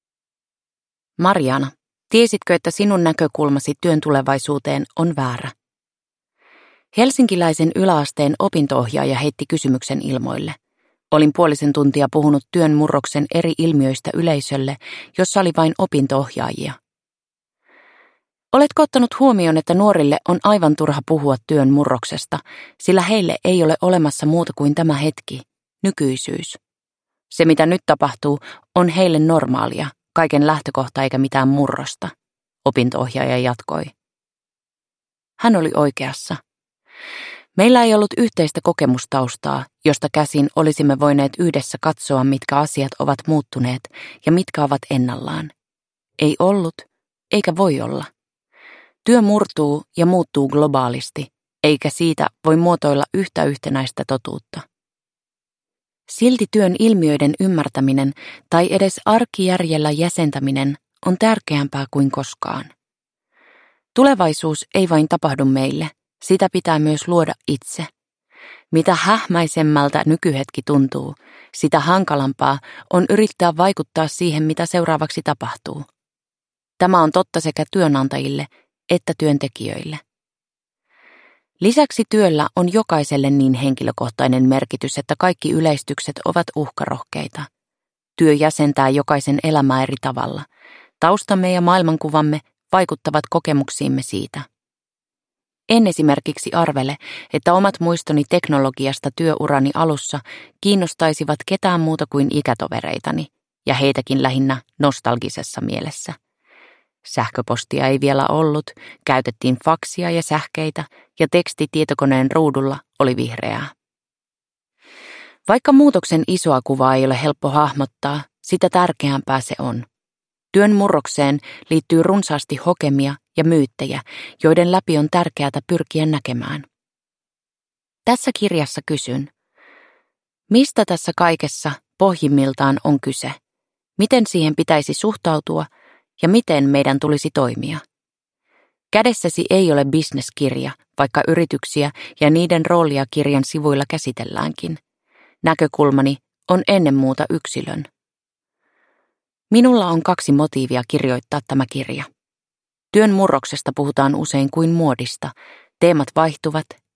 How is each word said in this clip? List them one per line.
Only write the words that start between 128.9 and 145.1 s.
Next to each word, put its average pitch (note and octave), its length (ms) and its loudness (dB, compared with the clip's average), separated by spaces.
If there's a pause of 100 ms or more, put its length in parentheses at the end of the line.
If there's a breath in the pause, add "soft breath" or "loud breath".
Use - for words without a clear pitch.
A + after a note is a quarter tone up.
mistä A#3 340 4
tässä E3+ 320 -4
kaikessa D#3+ 540 0 (260)
pohjimmiltaan C#3 840 2
on D3 160 2
kyse? C3+ 340 -8 (640)
Miten A3+ 300 4
siihen D#3 280 0
pitäisi D3+ 380 0
suhtautua D#3+ 720 -4 (560 soft breath)
ja D#3+ 80 2
miten D#3 400 4
meidän C#3 300 2
tulisi D3+ 340 -2
toimia? C3 460 -4 (1120)
Kädessäsi A3 580 0
ei F#3 220 4
ole C#3+ 140 4
businesskirja, C3+ 840 -4 (260)
vaikka C#3+ 300 0
yrityksiä D3+ 640 -2 (300 loud breath)
ja D3 80 4
niiden E3 360 2
roolia D3+ 460 2
kirjan C#3+ 340 0
sivuilla D3 440 0
käsitelläänkin. D#3 880 -8 (680 soft breath)